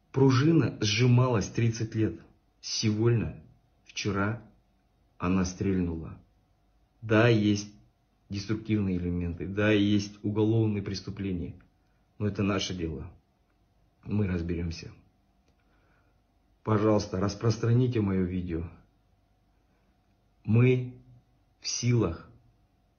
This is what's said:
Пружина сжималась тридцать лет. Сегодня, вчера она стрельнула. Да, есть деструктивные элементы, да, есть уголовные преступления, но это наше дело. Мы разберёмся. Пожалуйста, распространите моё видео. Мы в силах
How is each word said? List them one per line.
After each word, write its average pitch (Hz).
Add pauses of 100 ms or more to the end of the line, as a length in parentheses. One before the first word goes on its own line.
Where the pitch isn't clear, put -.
(120)
Пружина 135
сжималась 120
тридцать 113
лет. 110 (420)
Сегодня, 107 (440)
вчера 101 (760)
она 90
стрельнула. 85 (840)
Да, 113
есть 104 (580)
деструктивные 101
элементы, 87
да, 104
есть 104
уголовные 107
преступления, 95 (640)
но 104
это 98
наше 98
дело. 80 (960)
Мы 104
разберёмся. 85 (1700)
Пожалуйста, 104
распространите 117
моё 95
видео. 87 (1800)
Мы 123 (640)
в -
силах 113 (720)